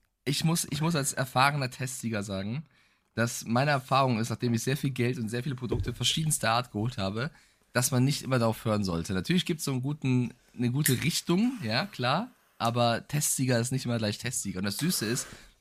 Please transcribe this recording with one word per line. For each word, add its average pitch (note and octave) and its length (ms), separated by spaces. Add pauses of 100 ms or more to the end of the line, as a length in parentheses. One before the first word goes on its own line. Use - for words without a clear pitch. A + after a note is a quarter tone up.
(260)
ich - 180
muss, E3 260
ich D3+ 120
muss E3 160
als C3+ 160
erfahrener C3+ 560
Testsieger A2+ 540
sagen, G#2 420 (480)
dass - 320
meine B2+ 260
Erfahrung C3 480
ist, A2+ 100
nachdem A#2 240
ich A2+ 100
sehr C3 120
viel C#3 160
Geld B2+ 260
und A2 120
sehr A#2+ 140
viele C3+ 120
Produkte B2 380
verschiedenster C#3+ 580
Art B2 220
geholt G#2+ 240
habe, G#2+ 340 (400)
dass B2 200
man B2+ 120
nicht C#3 200
immer C3 160
darauf A2+ 260
hören G#2+ 180
sollte. E2+ 300
Natürlich D#3+ 320
gibt's E3+ 180
so C#3+ 80
einen B2+ 100
guten, C3 520 (240)
eine A#2+ 140
gute C3 320
Richtung, G3 500 (100)
ja, A2+ 220
klar, C#3 460 (260)
aber A#2 500
Testsieger C3 520
ist A2+ 120
nicht C3 140
immer A#2 120
gleich G#2 200
Testsieger. G2 420
Und G2 60
das G2+ 120
Süße D#3 280
ist, A#2+ 220 (340)